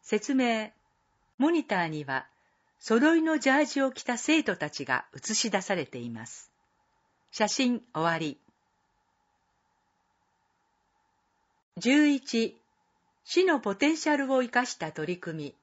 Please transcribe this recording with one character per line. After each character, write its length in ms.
説 340
明。 360
モ 140
ニ 120
タ 180
ー 60
に 160
は 240
揃 360
い 60
の 180
ジ 100
ャ 120
ー 40
ジ 160
を 100
着 120
た 140
生 260
徒 120
た 140
ち 160
が 200
映 180
し 180
出 100
さ 140
れ 100
て 120
い 120
ま 160
す。 260
写 160
真 340
終 100
わ 140
り。 220
十 300
一、 500
市 220
の 140
ポ 160
テ 140
ン 80
シ 120
ャ 80
ル 160
を 80
生 100
か 140
し 100
た 160
取 240
り 40
組 240
み。 200